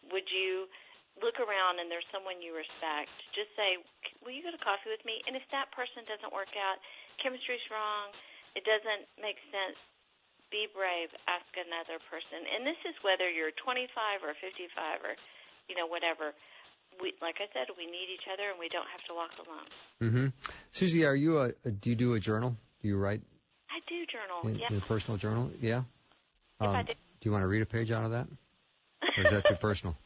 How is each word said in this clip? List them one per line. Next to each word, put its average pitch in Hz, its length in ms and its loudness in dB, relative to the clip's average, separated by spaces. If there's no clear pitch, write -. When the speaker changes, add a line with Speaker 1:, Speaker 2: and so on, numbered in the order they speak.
Speaker 1:
"Would 190 240 -2
you 190 320 0
look 233 160 0
around 190 400 2
and 175 140 -4
there's 170 180 -6
someone 190 320 -8
you 165 160 -8
respect?" 156 560 -4
Just 208 160 -4
say, 190 240 2
"Will 254 80 -10
you 285 80 -10
go 349 80 -8
to 330 80 -10
coffee 202 320 -2
with 220 160 -6
me?" 220 240 -6
And 262 80 -6
if 262 160 -8
that 269 160 -2
person 247 400 -8
doesn't 214 240 -8
work 196 240 -4
out, 190 240 0
chemistry's 247 480 -2
wrong, 214 400 -2
it 196 80 -6
doesn't 214 400 4
make 208 160 -4
sense, 196 240 -2
be 214 240 -2
brave, 175 400 0
ask 175 240 0
another 165 560 -6
person. 165 320 -10
And 226 240 -4
this 330 240 -2
is 302 160 -10
whether 185 240 4
you're 160 320 0
twenty-five 226 640 -2
or 151 160 -2
fifty-five 175 640 -6
or, - 80 -2
you 180 80 -4
know, 170 80 0
whatever. 165 480 -2
We, 180 220 -4
like 165 180 -4
I 202 140 -4
said, 254 240 -4
we 170 80 -8
need 175 260 -8
each 180 160 -8
other, 196 240 -2
and 180 80 -6
we 170 80 -6
don't 175 220 -4
have 175 180 -12
to 175 80 -10
walk 170 240 -4
alone. 160 300 -14
Speaker 2:
Mm-hmm. 123 240 4
Susie, 165 300 6
are 139 100 6
you 156 240 6
a, 123 240 4
a, 123 80 0
do 101 220 -2
you - 20 4
do 123 200 4
a 110 40 4
journal? 110 380 2
Do 104 60 2
you 101 80 4
write? 101 240 2
Speaker 1:
I 339 160 -6
do 339 240 -4
journal, 202 320 -6
Speaker 2:
In, 110 160 0
Speaker 1:
yeah. 233 140 0
Speaker 2:
in 98 80 2
a - 80 -4
personal 110 260 2
journal? 110 320 0
Yeah? 120 260 2
Speaker 1:
Yes, 107 80 4
I 98 160 4
Speaker 2:
Um, - 20 -2
Speaker 1:
do. - 80 -4
Speaker 2:
do - 300 -14
you 107 80 4
wanna 98 160 6
read 107 140 4
a 107 80 0
page 113 260 2
out 110 80 2
of 113 80 0
that? 120 160 0
Or - 960 -4
is - 80 10
that 101 160 6
too - 80 8
Speaker 1:
<laughs> - 80 -4
Speaker 2:
personal? 95 320 2